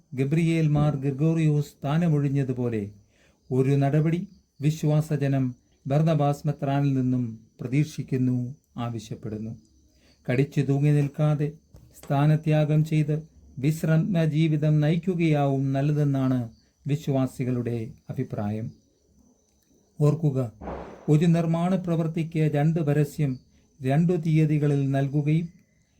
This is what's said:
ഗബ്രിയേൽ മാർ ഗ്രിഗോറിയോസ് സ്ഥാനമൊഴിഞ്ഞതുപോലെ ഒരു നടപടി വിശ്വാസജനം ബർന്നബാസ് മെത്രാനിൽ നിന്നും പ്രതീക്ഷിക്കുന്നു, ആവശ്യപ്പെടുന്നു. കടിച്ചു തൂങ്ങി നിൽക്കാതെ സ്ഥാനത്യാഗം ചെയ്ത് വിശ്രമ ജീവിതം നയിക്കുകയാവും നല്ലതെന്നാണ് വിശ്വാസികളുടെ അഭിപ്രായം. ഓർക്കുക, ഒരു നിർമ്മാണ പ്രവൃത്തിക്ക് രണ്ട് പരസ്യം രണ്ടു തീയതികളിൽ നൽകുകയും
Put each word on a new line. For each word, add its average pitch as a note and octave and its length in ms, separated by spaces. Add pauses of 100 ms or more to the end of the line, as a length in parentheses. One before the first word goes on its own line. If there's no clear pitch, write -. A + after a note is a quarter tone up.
(140)
ഗബ്രിയേൽ D#3+ 540
മാർ D3 280
ഗ്രിഗോറിയോസ് D3 720
സ്ഥാനമൊഴിഞ്ഞതുപോലെ C#3 1160 (680)
ഒരു C3 200
നടപടി D#3 560 (340)
വിശ്വാസജനം C#3+ 920 (320)
ബർന്നബാസ് D3 600
മെത്രാനിൽ C#3+ 460
നിന്നും B2+ 460 (220)
പ്രതീക്ഷിക്കുന്നു, B2+ 960 (220)
ആവശ്യപ്പെടുന്നു. A2+ 800 (680)
കടിച്ചു C#3 340
തൂങ്ങി C#3 280
നിൽക്കാതെ D3 640 (440)
സ്ഥാനത്യാഗം D3+ 920
ചെയ്ത് D3+ 300 (440)
വിശ്രമ D#3+ 680
ജീവിതം D#3 540
നയിക്കുകയാവും D3 960
നല്ലതെന്നാണ് C3+ 760 (380)
വിശ്വാസികളുടെ B2+ 1040 (180)
അഭിപ്രായം. A2 580 (1300)
ഓർക്കുക, D3 520 (580)
ഒരു D3+ 160
നിർമ്മാണ E3+ 500
പ്രവൃത്തിക്ക് E3 800
രണ്ട് D#3+ 240
പരസ്യം C#3+ 600 (400)
രണ്ടു D3 340
തീയതികളിൽ D3+ 800
നൽകുകയും C#3+ 580 (500)